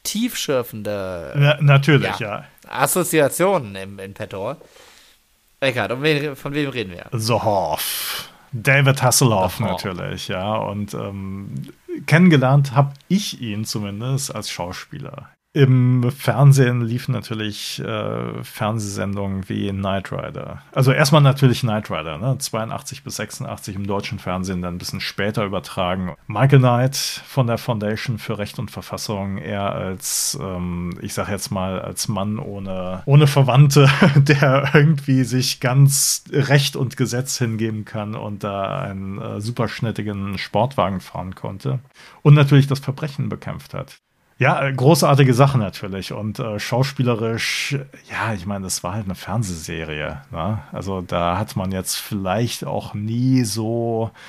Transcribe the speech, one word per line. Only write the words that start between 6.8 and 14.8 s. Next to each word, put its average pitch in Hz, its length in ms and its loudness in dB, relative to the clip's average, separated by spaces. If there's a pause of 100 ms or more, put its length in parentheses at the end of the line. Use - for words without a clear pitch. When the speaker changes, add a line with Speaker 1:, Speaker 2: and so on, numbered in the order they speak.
Speaker 1:
wir? 87 140 -14 (120)
Speaker 2:
The 110 160 0
Hoff. 98 960 -2 (220)
David 135 500 4
Hasselhoff 110 560 4
Speaker 1:
The 113 60 -2
Hoff. 95 80 0
Speaker 2:
natürlich, 92 560 -6
ja. 98 280 -4
Und, 104 380 -4
ähm, 98 760 -10 (360)
kennengelernt 139 680 6
hab 139 180 4 (140)
ich 190 340 -2
ihn 107 240 -6
zumindest 113 680 -6
als 107 160 -8
Schauspieler. - 800 -12 (240)